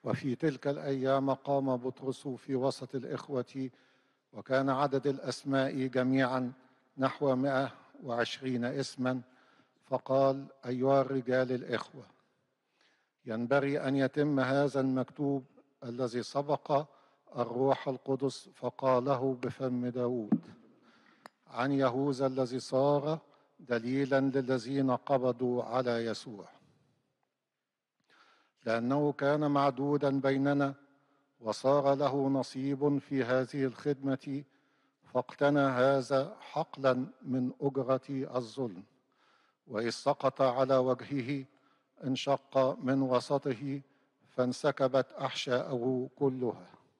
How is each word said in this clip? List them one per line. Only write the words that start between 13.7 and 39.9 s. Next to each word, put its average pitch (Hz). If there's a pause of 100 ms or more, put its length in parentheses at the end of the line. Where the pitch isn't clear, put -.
أن 139
يتم 139
هذا 135
المكتوب 131 (400)
الذي 120
سبق 143 (500)
الروح 120
القدس 135
فقاله 131
بفم 123
داود 123 (1040)
عن 127
يهوذا 135
الذي 131
صار 143 (420)
دليلًا 131
للذين 131
قبضوا 123
على 117
يسوع، 107 (2250)
لأنه 123
كان 147
معدودا 139
بيننا 139 (680)
وصار 135
له 139
نصيب 135
في 131
هذه 127
الخدمة، 135 (720)
فاقتنى 147
هذا 135
حقلاً 135 (160)
من 131 (100)
أجرة 131 (100)
الظلم، 120 (840)
وإذ 113